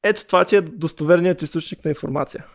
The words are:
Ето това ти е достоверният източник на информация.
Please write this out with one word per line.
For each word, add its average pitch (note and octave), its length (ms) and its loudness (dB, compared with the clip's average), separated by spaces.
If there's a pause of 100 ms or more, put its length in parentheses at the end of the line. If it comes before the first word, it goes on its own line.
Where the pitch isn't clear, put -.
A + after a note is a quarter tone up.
Ето G#3 220 0
това F3+ 200 2
ти G3 100 2
е G3+ 60 6
достоверният E3+ 800 0
източник - 440 -8
на D#3 40 0
информация. C#3+ 640 -6